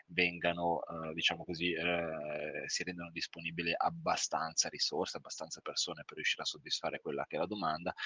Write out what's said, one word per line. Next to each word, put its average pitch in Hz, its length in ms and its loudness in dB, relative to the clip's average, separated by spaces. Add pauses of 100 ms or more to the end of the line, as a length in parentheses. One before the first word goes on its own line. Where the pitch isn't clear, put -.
vengano, 87 760 4
eh, 82 280 -4
diciamo 82 300 2
così, 87 300 2
eh, 78 920 0
si - 160 -2
rendano 85 280 -6
disponibili 85 640 -2
abbastanza - 960 2
risorse, - 480 0
abbastanza - 440 -10
persone 80 440 -2
per - 100 -12
riuscire - 280 0
a - 20 -2
soddisfare 76 560 -2
quella 71 260 0
che - 100 -4
è - 20 4
la 82 60 4
domanda, 87 480 0 (120)